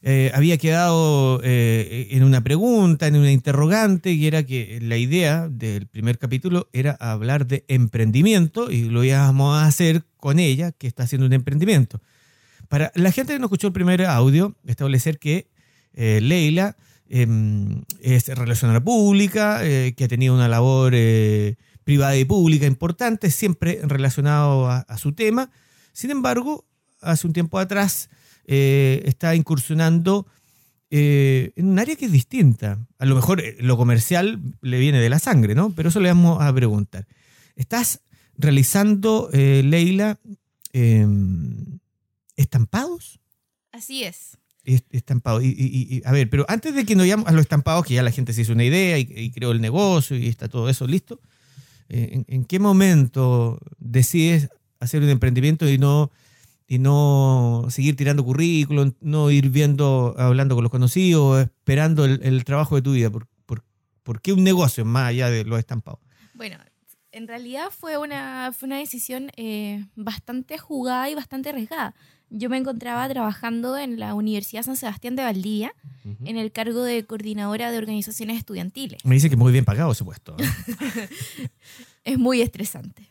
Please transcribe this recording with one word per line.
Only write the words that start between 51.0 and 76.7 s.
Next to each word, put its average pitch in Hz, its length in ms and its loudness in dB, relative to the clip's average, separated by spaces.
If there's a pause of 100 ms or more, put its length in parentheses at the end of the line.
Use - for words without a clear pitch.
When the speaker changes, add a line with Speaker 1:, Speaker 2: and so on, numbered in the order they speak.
Speaker 1:
eh, 113 220 -4
¿en, 117 140 -6
en 131 180 -6
qué 185 140 -4
momento 135 1000 2 (200)
decides 147 720 2 (300)
hacer 143 220 -2
un 143 80 4
emprendimiento 131 580 2
y 139 120 2
no, 143 320 2 (560)
y 127 100 -2
no 135 920 2
seguir 139 240 0
tirando 143 280 0
currículum, 143 680 0 (100)
no 151 300 0
ir 139 180 4
viendo, 139 720 2
hablando 127 340 2
con 120 100 0
los 117 80 0
conocidos, 135 720 2
esperando 147 640 0
el, 135 160 0
el 131 240 0
trabajo 147 300 -2
de 135 80 0
tu 139 100 -2
vida? 117 160 0
¿Por, 110 160 -10 (220)
por, 113 160 -10 (400)
por 110 180 -10
qué 190 120 -2
un 185 100 4
negocio 180 420 2
más 123 220 0
allá 123 240 -2
de 110 140 -4
los 113 120 -4
estampados? - 420 -8 (360)
Speaker 2:
Bueno, 214 220 -16 (540)
en 226 160 -18
realidad 247 440 -14
fue 311 260 -12
una, 269 580 -10
fue 269 120 -14
una 277 100 -8
decisión, 262 580 -12
eh, 208 480 -10 (120)
bastante 240 640 -12
jugada 254 500 -6
y 302 60 -8
bastante 269 340 -12
arriesgada. 269 460 -10 (360)
Yo 220 200 -10
me 262 60 -4
encontraba 247 520 -8
trabajando 233 680 -6
en 262 240 -8
la 208 140 -8
Universidad 214 480 -6
San 262 140 -8
Sebastián 240 400 -10
de 269 80 -6
Valdivia, 214 500 -6 (320)
Speaker 1:
Ujú. 104 200 -14
Speaker 2:
en 226 120 -10
el 220 140 -8
cargo 226 320 -6